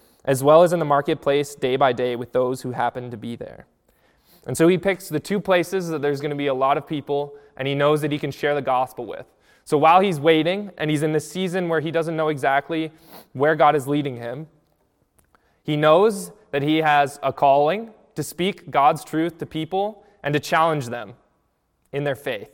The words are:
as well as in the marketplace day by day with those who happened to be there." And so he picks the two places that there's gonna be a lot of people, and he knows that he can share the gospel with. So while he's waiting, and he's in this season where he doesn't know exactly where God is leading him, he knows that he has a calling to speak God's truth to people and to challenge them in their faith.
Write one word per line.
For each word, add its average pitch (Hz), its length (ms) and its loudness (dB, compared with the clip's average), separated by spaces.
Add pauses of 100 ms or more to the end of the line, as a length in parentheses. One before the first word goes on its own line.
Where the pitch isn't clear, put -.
(240)
as 135 180 0
well 156 220 8
as 170 80 4
in 175 80 0
the 160 40 0
marketplace 143 720 0
day 131 220 -2
by 135 160 4
day 123 240 -2
with 120 160 -8
those 127 300 -2
who 127 100 -8
happened 123 400 -6
to - 40 -12
be 117 200 -10
there." - 300 -16 (760)
And 127 120 -6
so 160 100 4
he 185 100 4
picks 185 320 -4
the 151 120 -4
two 202 180 -4
places 180 520 -2
that 156 120 -6
there's 143 180 -2
gonna 147 140 -6
be 143 140 -4
a 135 60 0
lot 135 220 2
of 151 120 -8
people, 143 480 -6 (200)
and 131 120 -6
he 139 80 -2
knows 147 240 2
that 151 100 -4
he 147 80 -4
can 143 140 -6
share 147 240 -2
the 143 60 -4
gospel 127 440 -4
with. - 200 -12 (380)
So 151 140 0
while 160 220 6
he's 190 180 0
waiting, 165 580 2
and 156 140 -4
he's 151 140 0
in 156 80 0
this 156 180 -4
season 185 380 -4
where 165 100 0
he 156 140 -6
doesn't 160 240 -2
know 160 120 -2
exactly 151 600 -2 (420)
where 147 220 2
God 151 220 4
is 131 100 -4
leading 143 300 -2
him, 120 320 -12 (1120)
he 151 140 -4
knows 180 560 4 (180)
that 139 120 -2
he 156 160 2
has 147 440 2
a 135 100 -2
calling 147 640 2 (220)
to 151 80 -6
speak 190 460 -6
God's 147 340 2
truth 165 340 -4
to 143 80 -10
people 190 560 -6 (200)
and 147 120 -2
to 147 60 2
challenge 160 480 0
them 113 260 -12 (760)
in 143 100 -6
their 143 140 -2
faith. 110 380 -8